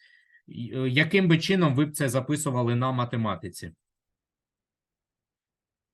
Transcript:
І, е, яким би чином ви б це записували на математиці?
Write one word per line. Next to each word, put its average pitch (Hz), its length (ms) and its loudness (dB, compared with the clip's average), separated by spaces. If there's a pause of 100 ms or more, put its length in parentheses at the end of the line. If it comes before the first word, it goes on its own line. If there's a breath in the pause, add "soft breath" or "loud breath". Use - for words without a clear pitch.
(460 soft breath)
І, 113 280 -12
е, 131 140 -2
яким 160 400 4
би 160 100 6
чином 170 360 2
ви 147 120 2
б 151 100 -8
це 143 120 0
записували 127 640 -2
на 127 180 0
математиці? 110 800 -4 (2250)